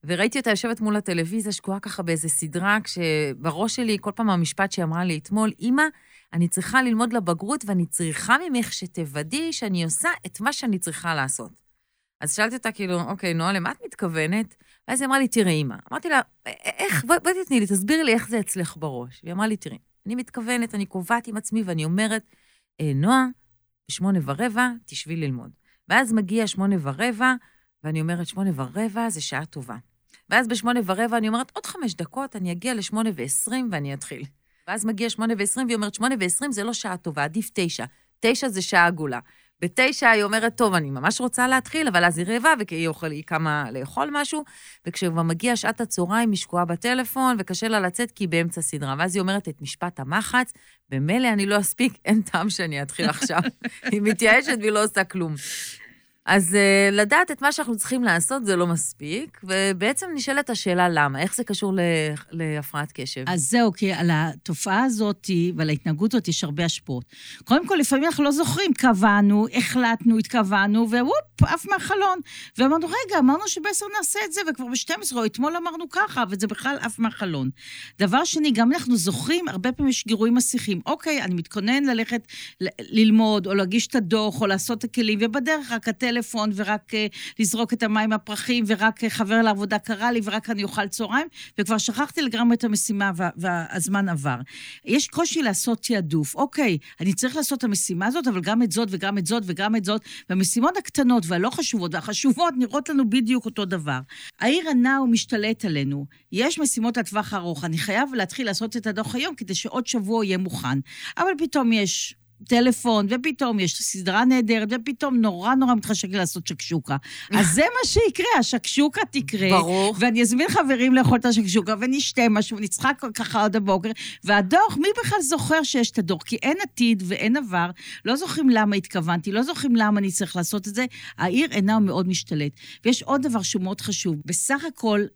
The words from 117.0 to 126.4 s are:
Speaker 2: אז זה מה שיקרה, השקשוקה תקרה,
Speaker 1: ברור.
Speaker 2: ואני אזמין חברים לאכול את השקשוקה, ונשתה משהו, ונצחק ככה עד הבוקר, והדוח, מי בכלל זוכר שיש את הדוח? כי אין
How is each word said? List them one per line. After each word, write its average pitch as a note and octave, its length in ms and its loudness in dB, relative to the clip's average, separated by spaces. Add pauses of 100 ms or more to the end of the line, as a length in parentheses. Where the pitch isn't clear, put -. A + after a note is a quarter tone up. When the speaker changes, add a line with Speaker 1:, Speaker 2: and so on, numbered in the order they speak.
Speaker 2:
אז G3+ 220 4
זה A#3+ 80 4
מה A#4+ 260 2
שיקרה, G4+ 380 2 (140)
השקשוקה C#4 640 0 (100)
תקרה, F#3+ 380 -2
Speaker 1:
ברור. F#3 500 4
Speaker 2:
ואני A#3 220 4
אזמין B3 280 2
חברים C4 440 4
לאכול B3 260 6
את B3 60 -4
השקשוקה, G#3+ 540 2
ונשתה B3+ 500 2
משהו, G#3+ 280 2
ונצחק B3+ 440 -2 (120)
ככה A3 300 0
עד G#3 120 2
הבוקר, G3 340 0 (340)
והדוח, G#3 540 4
מי D#4+ 100 2 (160)
בכלל G4+ 180 0
זוכר D4+ 420 0
שיש B3 280 0
את - 60 -2
הדוח? F3+ 260 -2
כי - 120 -4
אין D4+ 280 0